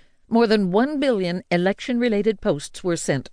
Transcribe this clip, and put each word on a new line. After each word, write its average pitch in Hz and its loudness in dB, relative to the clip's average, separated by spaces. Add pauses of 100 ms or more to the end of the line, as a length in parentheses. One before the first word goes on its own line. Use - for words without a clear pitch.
(280)
more 233 2
than 202 2
one 269 0
billion 190 0
election-related 208 0
posts - -4
were 175 0
sent 139 -4